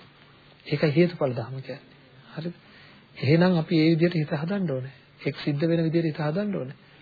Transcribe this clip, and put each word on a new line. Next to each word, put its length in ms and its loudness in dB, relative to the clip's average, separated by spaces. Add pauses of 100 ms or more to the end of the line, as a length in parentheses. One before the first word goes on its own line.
(640)
ඒකයි 280 0
හේතුඵල 400 2
ධර්ම 260 -8
කියන්නේ. 280 -14 (420)
හරිද? 260 -10 (600)
එහෙනම් 380 4
අපි 220 0
ඒ 120 4
විදිහට 260 2
හිත 180 -2
හදන්න 380 -4
ඕනේ. 280 -8 (180)
එක් 200 -6
සිද්ධ 260 -2
වෙන 180 2
විදිහට 260 0
හිත 120 -6
හදන්න 360 -2
ඕනේ. 220 -8 (240)